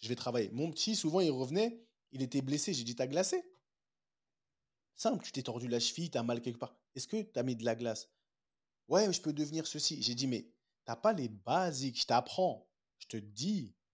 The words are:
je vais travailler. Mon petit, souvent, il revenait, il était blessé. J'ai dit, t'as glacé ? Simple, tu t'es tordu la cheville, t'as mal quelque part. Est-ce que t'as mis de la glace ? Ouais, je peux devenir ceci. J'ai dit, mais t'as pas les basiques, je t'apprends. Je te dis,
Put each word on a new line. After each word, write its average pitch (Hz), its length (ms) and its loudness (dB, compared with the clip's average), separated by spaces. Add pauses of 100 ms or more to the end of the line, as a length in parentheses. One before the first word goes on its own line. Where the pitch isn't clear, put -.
je 107 80 -8
vais 120 80 0
travailler. 117 340 0
Mon 143 200 -2
petit, 208 260 -2
souvent, 165 240 2
il 170 100 6
revenait, 156 500 0 (300)
il 135 120 -4
était 135 200 0
blessé. 143 320 0
J'ai 127 100 -2
dit, 120 120 -4
t'as 131 100 0
glacé ? 185 380 0 (1500)
Simple, - 280 0
tu - 80 -10
t'es 131 100 -4
tordu 123 260 -4
la 120 120 2
cheville, 160 300 -2
t'as 120 120 0
mal 117 180 0
quelque 120 180 -4
part. - 180 -8 (180)
Est-ce - 140 -6
que 214 140 0
t'as 123 200 -2
mis 127 140 0
de 113 80 -6
la 117 100 2
glace ? 113 360 -4 (760)
Ouais, 190 240 6
je - 80 -2
peux 156 120 -2
devenir 151 340 -2
ceci. 147 360 -2
J'ai 120 120 0
dit, 127 120 0
mais 120 240 0 (340)
t'as 117 120 -4
pas 214 160 6
les 143 160 -2
basiques, 131 720 0
je - 60 0
t'apprends. 123 640 2 (300)
Je - 100 -18
te - 80 -6
dis, 110 580 -2 (200)